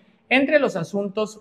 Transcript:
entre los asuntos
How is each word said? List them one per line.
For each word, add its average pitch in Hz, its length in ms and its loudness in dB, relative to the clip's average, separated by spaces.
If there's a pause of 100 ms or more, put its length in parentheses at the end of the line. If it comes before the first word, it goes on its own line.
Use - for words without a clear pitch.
(280)
entre 285 320 4
los 233 160 0
asuntos 202 640 -4